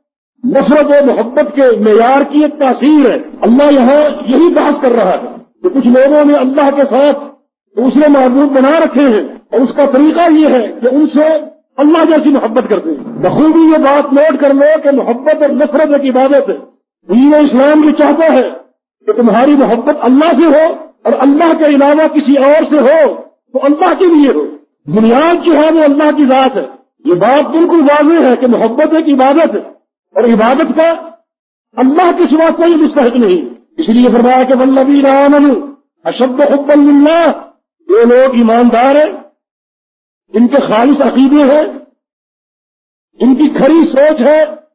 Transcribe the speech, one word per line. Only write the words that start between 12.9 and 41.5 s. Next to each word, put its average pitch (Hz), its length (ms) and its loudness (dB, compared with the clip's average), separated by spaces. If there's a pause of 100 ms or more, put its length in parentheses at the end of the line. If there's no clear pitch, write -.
بخوبی - 640 -2
یہ 320 180 4
بات 277 360 0
نوٹ 294 280 0
کر 277 120 2
لو 294 300 0
کہ 277 80 0
محبت 269 500 -2
اور 285 80 0
نفرت 285 500 -2
ایک 254 180 -2
عبادت 269 320 0
ہے۔ 156 80 -6 (520)
دین 269 260 2
اسلام 294 460 2
بھی 302 100 2
چاہتا 294 420 0
ہے 240 160 0 (560)
کہ 214 80 -2
تمہاری 240 420 0
محبت 262 460 -2
اللہ 285 300 0
سے 294 140 0
ہو 320 280 2 (300)
اور - 160 -2
اللہ 311 400 0
کے 311 60 0
علاوہ 294 420 2
کسی 285 300 0
اور 285 320 2
سے 294 100 0
ہو 269 360 2 (380)
تو 262 100 -4
اللہ 311 360 0
کے 370 60 0
لیے 294 300 2
ہو۔ 151 100 -4 (400)
بنیاد 240 600 0
جو 330 80 2
ہے 302 180 0
وہ 320 120 2
اللہ 294 340 0
کی 302 80 2
ذات 254 300 0
ہے۔ 143 120 -8 (380)
یہ 180 80 0
بات 247 360 0
بالکل 339 320 0
واضح 285 500 2
ہے 233 40 0
کہ 247 120 -2
محبت 240 460 0
ایک 320 160 -2
عبادت 269 460 0
ہے، 190 40 -6 (560)
اور 220 80 -2
عبادت 233 540 0
کا 330 160 0 (840)
اللہ 311 400 0
کے 349 120 0
سوا 320 260 0
کوئی 339 200 0
مستحق 269 400 0
نہیں۔ 180 380 -2 (240)
اس - 120 -6
لیے 240 200 2
فرمایا 247 340 2
کہ 262 100 -2
"والذین 269 520 0
آمنوا 277 680 0 (300)
اشد 254 360 -4 (120)
حبا 285 220 -2
للہ"، 294 580 2 (560)
یہ 233 180 2
لوگ 247 300 2
ایماندار 240 600 2
ہیں، 302 160 0 (1200)
ان 233 140 2
کے 269 100 0
خالص 233 440 0
عقیدے 269 420 2
ہیں، 294 220 0 (1500)